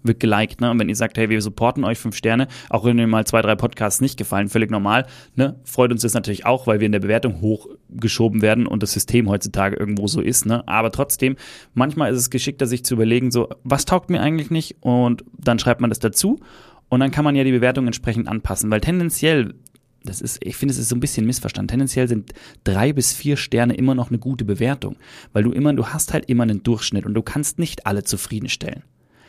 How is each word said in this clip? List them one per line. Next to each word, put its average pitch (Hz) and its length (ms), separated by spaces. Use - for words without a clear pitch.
wird 117 180
geliked, 107 400
ne? 120 120
Und 117 80
wenn 107 100
ihr 107 60
sagt, 113 240
„Hey, 110 100
wir 110 140
supporten 113 400
euch, 113 160
fünf 110 160
Sterne“, 117 320
auch 107 140
wenn 120 100
mir 117 100
mal 110 220
zwei, 113 160
drei 107 100
Podcasts 104 480
nicht 135 160
gefallen, 101 320
völlig 110 220
normal, 107 340
ne? 135 300
Freut 123 260
uns 117 100
das 117 140
natürlich 104 320
auch, 127 180
weil 107 140
wir 107 80
in 107 60
der 104 60
Bewertung 101 420
hochgeschoben 110 1000
werden 107 240
und 107 160
das 104 120
System 113 360
heutzutage 98 460
irgendwo 104 320
so 110 120
ist, - 280
ne? 117 200
Aber 110 240
trotzdem, 131 440
manchmal 139 360
ist 127 60
es 123 140
geschickter, 131 340
sich 123 180
zu 127 120
überlegen, 117 340
so, 120 200
„Was 135 200
taugt - 260
mir 175 120
eigentlich 151 280
nicht?“ 160 300
Und 123 460
dann 117 220
schreibt 123 220
man 120 80
das 107 100
dazu 196 400
und 123 140
dann 135 100
kann 147 140
man 143 100
ja 135 80
die 131 80
Bewertung 127 340
entsprechend 117 440
anpassen, 110 420
weil 107 80
tendenziell, 160 760
das 92 160
ist, - 200
ich - 140
finde, 139 160
es 127 80
ist 117 80
so 123 80
ein 123 60
bisschen 120 240
missverstanden, 117 420
tendenziell 127 400
sind 113 240
drei 104 300
bis 139 180
vier 143 240
Sterne 120 400
immer 135 180
noch 123 140
eine 117 120
gute 123 260
Bewertung, 113 500
weil 104 100
du 117 80
immer, 147 220
du 117 140
hast - 260
halt - 160
immer 120 140
einen 107 200
Durchschnitt 110 420
und 107 80
du 113 100
kannst - 360
nicht - 260
alle 101 200
zufriedenstellen. - 800